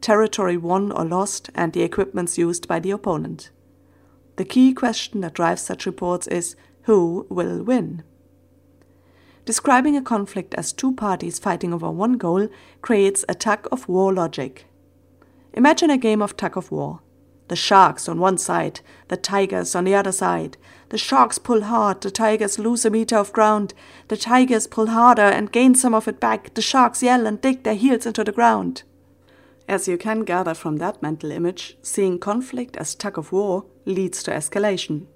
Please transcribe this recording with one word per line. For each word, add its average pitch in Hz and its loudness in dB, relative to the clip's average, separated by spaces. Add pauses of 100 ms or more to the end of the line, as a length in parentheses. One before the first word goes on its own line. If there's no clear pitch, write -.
territory 208 2
won 185 -2
or 165 -2
lost, 185 -4
and 165 -2
the 175 -2
equipments 180 -2
used 170 -2
by 170 -2
the 175 -4
opponent. 165 -6 (880)
The 190 -4
key 262 6
question 233 -4
that 165 -8
drives 170 0
such - -8
reports 180 -4
is, - -6 (280)
who 185 2
will 175 -4
win? 185 -2 (1400)
Describing 262 2
a 277 -2
conflict 202 -4
as - -6
two 262 -2
parties 190 -4
fighting 175 -2
over 165 -4
one 202 0
goal 196 0 (340)
creates 196 2
a - -2
tug-of-war 196 0
logic. 165 -4 (880)
Imagine 311 4
a 285 4
game 220 0
of 202 -4
tug-of-war. 156 -8 (480)
The 175 -4
sharks 180 6
on 165 -4
one 185 2
side, 165 -4 (280)
the 180 -4
tigers 185 -2
on 180 -2
the 190 2
other 196 0
side. 175 -2 (340)
The 220 -6
sharks 247 2
pull 226 0
hard, 208 0
the 196 -6
tigers 214 0
lose 226 -2
a 226 4
meter 220 0
of 208 0
ground. 214 2 (340)
The 214 -4
tigers 240 2
pull 220 0
harder 226 6
and 202 2
gain 254 6
some 247 2
of 220 0
it - -6
back. 220 -4
The 220 -2
sharks 254 2
yell 247 4
and 214 -4
dig 262 0
their 220 0
heels 233 2
into 226 -4
the 208 -2
ground. 220 2 (840)
As 190 -2
you 175 -2
can 220 -4
gather 180 -2
from 156 -6
that 170 -6
mental 156 -6
image, 170 -6
seeing 185 -2
conflict 240 -6
as - -8
tug 202 -8
of 151 -10
war 196 -2 (180)
leads 185 -4
to - -6
escalation. 180 -4